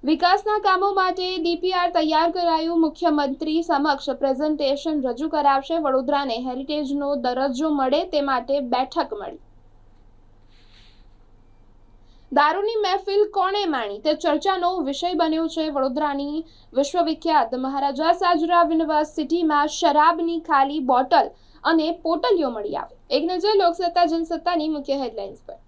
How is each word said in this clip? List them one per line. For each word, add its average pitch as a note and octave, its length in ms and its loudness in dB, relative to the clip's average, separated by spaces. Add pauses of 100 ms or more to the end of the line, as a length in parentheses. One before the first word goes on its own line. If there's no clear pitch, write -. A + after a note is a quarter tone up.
વિકાસના F#4+ 560 2
કામો G4 340 2
માટે F#4 440 -2
ડી E4+ 180 -2
પી F4+ 180 -2
આર F4+ 180 0
તૈયાર D#4+ 400 2
કરાયું. E4 500 0
મુખ્યમંત્રી D#4 840 0
સમક્ષ D4+ 460 0
પ્રેઝન્ટેશન C#4+ 920 -2
રજૂ B3+ 280 -4
કરાવશે. C#4+ 480 0
વડોદરાને C4+ 600 0
હેરિટેજનો C#4 760 -4
દરજ્જો C4 540 -2
મળે, C#4+ 360 0
તે D#4 160 -2
માટે C4+ 380 -2
બેઠક C4 540 -2
મળી. G3+ 260 -12 (3000)
દારૂની G4 500 2
મહેફિલ G4 500 0
કોણે G4 340 0
માણી, A3+ 340 -4
તે D4+ 140 0
ચર્ચાનો F4 680 0
વિષય D4 340 -4
બન્યો D#4+ 340 0
છે. D#4+ 220 -4
વડોદરાની C#4+ 760 -4 (280)
વિશ્વવિખ્યાત D#4 840 2
મહારાજા C#4 580 0
સાજરા F4 480 4
યુનિવર્સિટીમાં D#4 1040 2
શરાબની E4 720 2
ખાલી D4 400 2
બોટલ C4 480 2 (360)
અને D#4+ 280 2
પોટલીઓ E4 580 0
મળી G#3 260 -8
આવી. - 220 -10 (120)
એક C4+ 140 2
નજર F#4 320 0
લોકસત્તા F4 500 2
જનસત્તાની E4 640 -2
મુખ્ય C#4+ 280 -4
હેડલાઇન્સ G3+ 480 -8
પર. - 220 -18